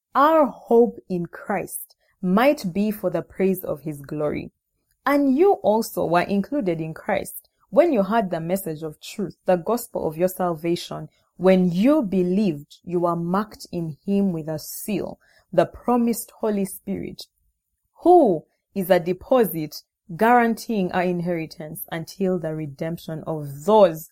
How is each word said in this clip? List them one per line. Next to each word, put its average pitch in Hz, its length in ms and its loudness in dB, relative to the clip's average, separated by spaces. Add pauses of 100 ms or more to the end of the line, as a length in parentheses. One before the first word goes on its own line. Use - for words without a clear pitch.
(140)
our 294 320 4
hope 233 520 2 (100)
in 175 180 -4
Christ, - 680 -8 (260)
might 208 500 2
be 208 180 0
for 190 200 -4
the 170 120 -2
praise 190 420 -2
of 151 160 -6
his 147 200 -10
glory. 151 520 -6 (520)
And 277 320 2
you 381 180 6
also 208 520 0
were 170 160 2
included 196 580 -2
in 160 140 -8
Christ - 540 -6 (220)
when 311 220 4
you 202 120 2
heard 202 260 0
the 170 100 -4
message 165 420 -6
of 151 180 -12
truth, - 440 -10
the 185 120 4
gospel 208 500 -4
of 156 100 -6
your 180 120 2
salvation. 170 800 -4 (280)
When 185 340 4
you 254 320 4
believed, 180 840 -2
you 175 160 -4
were 170 160 0
marked 180 560 -4
in 165 240 -8 (100)
him 202 260 2
with 156 160 -8
a 156 100 -6
seal, - 600 -8 (340)
the 170 140 4
promised 233 720 -2
Holy 208 260 -2
Spirit, - 600 -10 (760)
who 294 420 6 (300)
is 190 140 -4
a 180 120 6
deposit 170 840 -2 (340)
guaranteeing 226 760 2
our 180 100 0
inheritance 170 880 -4
until 185 480 -4
the 160 160 -6
redemption 156 720 -8
of 147 380 -8
those 180 480 4